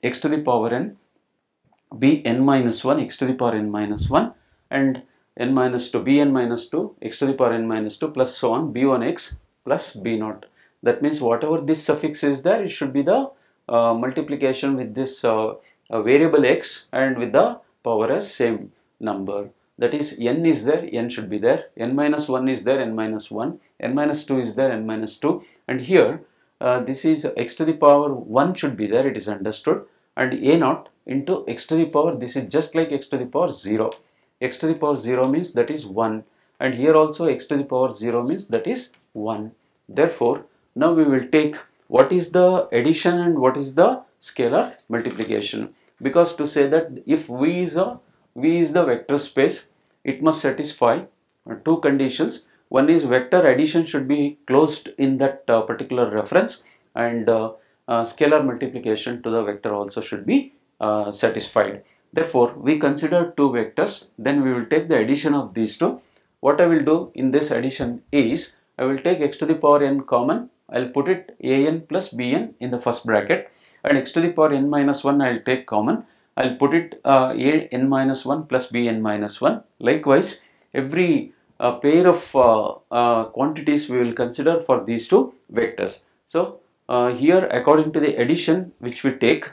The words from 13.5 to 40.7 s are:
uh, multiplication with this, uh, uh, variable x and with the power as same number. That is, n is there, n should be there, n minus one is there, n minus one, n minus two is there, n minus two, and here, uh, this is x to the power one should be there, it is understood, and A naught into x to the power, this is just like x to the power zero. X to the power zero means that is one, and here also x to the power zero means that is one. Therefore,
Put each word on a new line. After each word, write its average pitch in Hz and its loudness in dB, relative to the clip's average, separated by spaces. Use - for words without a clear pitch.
uh, 117 2
multiplication 139 -2
with 110 -8
this, 131 -8
uh, 110 0
uh, 113 -2
variable 147 4
x - 0
and 131 -2
with 117 -6
the 196 2
power 113 0
as 147 -4
same 107 -2
number. 101 -6
That 120 0
is, 147 -6
n 139 0
is 135 2
there, 160 0
n 120 -4
should 107 -10
be 104 -6
there, 123 0
n 123 -4
minus 147 0
one 131 -2
is 123 -4
there, 135 2
n 113 -6
minus 110 -6
one, 117 -8
n 123 -4
minus 151 -2
two 131 -2
is 110 -6
there, 131 0
n 110 -6
minus 110 -6
two, 170 -2
and 127 -4
here, 151 2
uh, 127 0
this 131 -6
is 156 2
x - -6
to 165 -2
the 160 0
power 147 6
one 131 0
should 139 -6
be 107 -4
there, 120 2
it 120 -2
is 101 -8
understood, 104 -4
and 127 -2
A 143 2
naught 151 0
into 139 -4
x - -10
to 160 -2
the 165 2
power, 151 0
this 123 -8
is 120 -6
just 156 -4
like 160 0
x 139 -6
to 135 -6
the 123 -6
power 175 -2
zero. 110 -4
X 127 -6
to 165 -4
the 160 0
power 151 -2
zero 123 0
means 156 -2
that 117 0
is 104 -8
one, 107 -4
and 131 -2
here 143 2
also 156 2
x 127 -2
to 147 -4
the 139 -2
power 127 0
zero 117 -4
means 170 -4
that 113 -4
is 247 -6
one. 107 -8
Therefore, 139 0